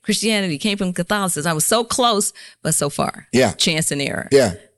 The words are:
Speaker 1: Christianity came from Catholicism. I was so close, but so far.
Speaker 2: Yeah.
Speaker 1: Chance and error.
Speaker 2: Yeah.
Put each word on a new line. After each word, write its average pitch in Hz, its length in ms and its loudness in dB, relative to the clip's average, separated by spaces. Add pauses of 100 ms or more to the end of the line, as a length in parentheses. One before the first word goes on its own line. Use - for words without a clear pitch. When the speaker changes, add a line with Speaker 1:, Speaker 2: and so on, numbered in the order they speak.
Speaker 1:
Christianity 196 560 -2
came 208 180 -2
from 185 160 -2
Catholicism. 175 580 -2
I 165 40 0
was 151 100 -2
so 233 180 2
close, 233 520 0 (280)
but 165 120 -2
so 143 160 -2
far. - 420 -6
Speaker 2:
Yeah. 123 200 4
Speaker 1:
Chance 165 380 0
and 143 120 -4
error. - 280 -6
Speaker 2:
Yeah. 127 220 6 (260)